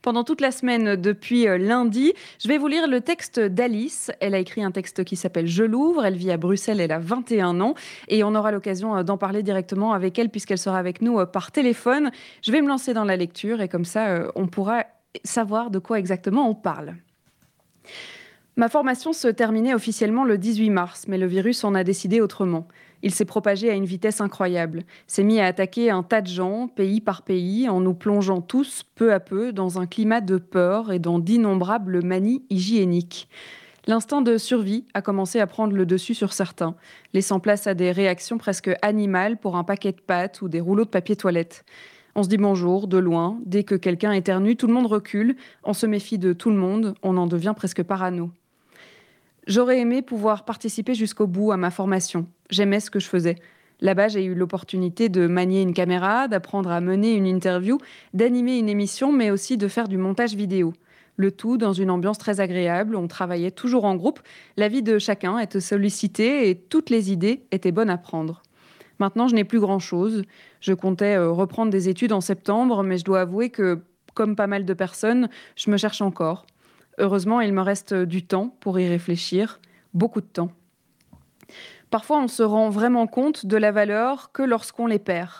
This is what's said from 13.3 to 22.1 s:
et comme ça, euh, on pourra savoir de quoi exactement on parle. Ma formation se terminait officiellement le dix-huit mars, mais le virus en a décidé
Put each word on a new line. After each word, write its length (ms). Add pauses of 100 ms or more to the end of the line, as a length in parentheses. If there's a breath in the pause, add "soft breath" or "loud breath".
et 60
comme 180
ça, 220
euh, 260
on 140
pourra 380 (380)
savoir 480
de 80
quoi 180
exactement 520
on 40
parle. 420 (1600 loud breath)
Ma 100
formation 460
se 160
terminait 440
officiellement 520
le 120
dix-huit 320
mars, 380
mais 100
le 80
virus 380
en 100
a 120
décidé 340